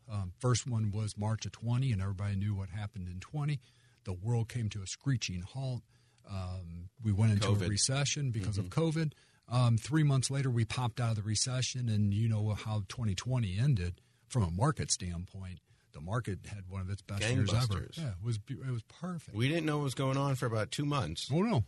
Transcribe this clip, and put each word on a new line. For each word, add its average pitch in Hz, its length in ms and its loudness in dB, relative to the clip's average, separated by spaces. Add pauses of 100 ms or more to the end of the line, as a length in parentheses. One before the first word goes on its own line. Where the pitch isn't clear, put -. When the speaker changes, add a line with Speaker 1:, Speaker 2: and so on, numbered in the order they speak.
Speaker 1:
Um, 98 300 -6
first 123 280 2
one 110 260 0
was 107 240 -4
March 107 300 -2
of 95 60 -6
twenty, 123 380 0
and 95 100 2
everybody 98 360 -2
knew 101 180 0
what 95 160 -4
happened 98 380 -6
in 90 100 -8
twenty. 147 400 -4 (460)
The 98 80 -4
world 113 360 0
came 117 220 -2
to 101 120 -8
a 95 40 -10
screeching 95 560 -2
halt. 127 400 -6 (480)
Um, 90 580 -6 (140)
we 107 100 2
went 110 200 6
into 101 160 4
Speaker 2:
covid. 101 180 4
Speaker 1:
a - 20 2
recession 135 600 0
because 107 280 -2
of 95 80 -2
Speaker 2:
Mm-hmm. 123 140 -2 (200)
Speaker 1:
covid. 156 120 0 (360)
Um, 120 280 6
three 151 280 4
months 135 260 4
later, 135 200 2
we 117 140 4
popped 123 360 -4
out 117 100 2
of 110 60 0
the 104 60 -2
recession, 120 640 0
and 104 260 4
you 113 140 4
know 107 260 2
how 107 340 -2
twenty 107 260 -2
twenty 110 440 0
ended 95 420 2 (280)
from 117 140 2
a 85 80 2
market 92 400 0
standpoint. 90 680 -6 (340)
The - 80 -14
market 98 460 -4
had 101 220 -10
one 95 120 -8
of 92 100 -6
its 101 120 -6
best 101 200 -6
years 104 300 2
ever. 117 140 4
Speaker 2:
Gangbusters. - 320 -4
Speaker 1:
Yeah, 156 100 -4
it 92 160 -8
was 117 140 0
be-, 123 160 -10
it 131 160 -8
was 117 120 -4 (180)
perfect. 175 360 -8
Speaker 2:
We 123 120 2
didn't 160 180 0
know 151 120 2
what 147 60 -2
was 131 100 -2
going 135 220 0
on 139 180 2
for 127 120 -2
about 110 260 0
two 147 120 -2
months. 123 480 -2
Speaker 1:
Oh, 160 100 2
no. 202 260 2